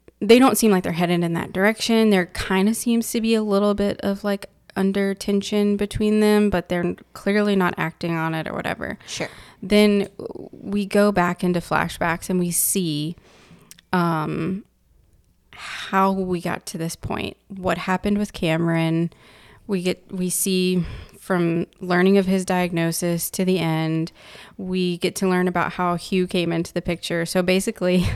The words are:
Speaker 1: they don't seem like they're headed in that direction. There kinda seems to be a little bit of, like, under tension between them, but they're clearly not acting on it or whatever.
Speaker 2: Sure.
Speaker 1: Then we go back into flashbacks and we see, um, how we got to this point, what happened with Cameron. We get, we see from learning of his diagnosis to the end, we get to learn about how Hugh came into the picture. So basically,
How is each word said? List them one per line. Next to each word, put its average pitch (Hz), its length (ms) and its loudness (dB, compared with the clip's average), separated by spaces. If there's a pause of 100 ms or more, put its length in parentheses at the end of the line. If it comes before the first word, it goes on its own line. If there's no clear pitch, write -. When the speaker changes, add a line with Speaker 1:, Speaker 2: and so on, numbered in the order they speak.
(200)
Speaker 1:
they 220 180 8
don't 262 180 6
seem 220 140 4
like 185 120 4
they're 175 100 -2
headed 175 300 2
in 170 120 0
that - 180 -4
direction. 220 580 2
There 185 160 4
kinda 196 480 0
seems 233 380 -2
to 240 80 -2
be 226 140 0
a 220 80 2
little 208 320 2
bit 202 260 -2
of, 196 240 -4
like, 202 220 -4 (300)
under 196 380 0
tension 208 600 0
between 214 440 0
them, 208 300 4
but 180 180 -2
they're 175 260 -2 (180)
clearly 208 440 0
not 180 220 2
acting 165 380 -4
on 160 180 -2
it 160 120 -6
or - 80 -8
whatever. - 520 -6
Speaker 2:
Sure. - 220 -8 (340)
Speaker 1:
Then 208 460 4 (440)
we 202 340 -6
go 208 260 4
back 175 300 0
into 175 180 0
flashbacks 170 680 -4
and 180 80 0
we 175 120 0
see, 160 680 -2 (760)
um, 165 720 -2 (880)
how - 600 -2
we 185 280 -2
got - 260 -6
to - 120 -10
this 165 180 -4
point, - 400 -6 (120)
what 180 300 -4
happened 196 400 -2
with 208 160 -4
Cameron. 165 760 2 (560)
We 190 160 -2
get, 185 300 -4
we 185 160 -2
see 185 560 0 (340)
from 170 480 0 (140)
learning 185 380 4
of 185 80 2
his 190 180 0
diagnosis 170 840 -2
to 190 140 -2
the 185 140 2
end, 160 540 -2 (460)
we 185 400 -2
get 180 180 -2
to 196 120 -2
learn 180 200 2
about 175 240 -2
how 180 240 -2
Hugh 185 300 0
came 170 260 0
into 170 220 -2
the 175 80 -4
picture. 170 440 -4
So 185 160 0
basically, 185 640 2 (120)